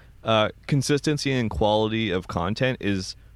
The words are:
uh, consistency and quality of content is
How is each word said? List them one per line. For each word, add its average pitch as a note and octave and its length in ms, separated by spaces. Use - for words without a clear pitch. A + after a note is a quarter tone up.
uh, A2 240
consistency D3 640
and B2 180
quality G#2+ 640
of F2+ 160
content A2 540
is G2 340